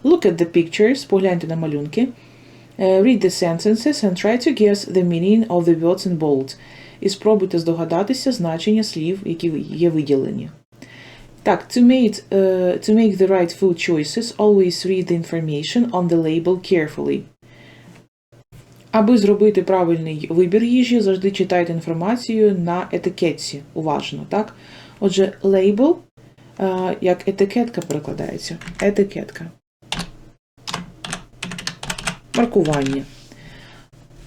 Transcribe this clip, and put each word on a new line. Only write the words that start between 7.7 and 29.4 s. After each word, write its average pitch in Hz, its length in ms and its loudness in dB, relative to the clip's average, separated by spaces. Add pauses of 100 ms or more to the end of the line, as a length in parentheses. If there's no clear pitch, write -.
значення 170 500 0
слів, 180 420 -4
які 165 260 -4
ви-, 156 100 -4
є 156 300 0
виділені. 147 580 -2 (920)
Так, 185 280 0
to 247 120 4
make, 240 480 4
е, 196 80 2 (340)
to - 220 0
make 214 220 4
the 185 100 4
right 180 340 0
food 180 300 0
choices, 165 460 -4
always 196 500 2
read 185 240 0
the 170 140 2
information 160 680 -2
on 180 180 -2
the 165 140 2
label 165 340 0 (160)
carefully. 147 480 -2 (1700)
Аби 220 280 4
зробити 202 440 4
правильний 165 680 0
вибір 185 340 2
їжі, 240 360 2
завжди 190 300 0
читайте 180 420 0
інформацію 202 840 0
на 175 340 -4
етикетці 170 680 -4 (120)
уважно, 147 540 -6
так? 214 260 -4 (460)
Отже, 190 320 0 (100)
label, 202 520 4 (680)
е, 185 400 -2
як 180 280 0
етикетка 196 520 -2
перекладається. - 800 -8 (220)
Етикетка. 196 720 -2 (2750)